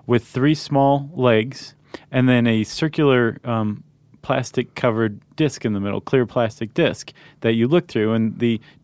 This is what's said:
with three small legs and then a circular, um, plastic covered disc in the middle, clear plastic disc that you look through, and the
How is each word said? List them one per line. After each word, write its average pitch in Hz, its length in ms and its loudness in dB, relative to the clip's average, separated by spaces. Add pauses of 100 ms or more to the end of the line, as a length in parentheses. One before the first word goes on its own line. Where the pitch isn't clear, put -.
with 120 200 2
three 143 280 0
small 143 600 0
legs 123 600 0 (380)
and 127 160 2
then 120 180 4
a 110 180 2
circular, 135 800 0
um, 110 380 -4 (400)
plastic 127 520 -4
covered 110 460 -2 (160)
disc - 280 -2
in 113 80 -2
the 101 60 -2
middle, 101 220 -4
clear 127 260 0
plastic 113 480 -4
disc - 380 -2 (300)
that 113 100 0
you 117 160 0
look 170 180 2
through, 110 260 0
and 110 280 -2
the 117 200 0 (240)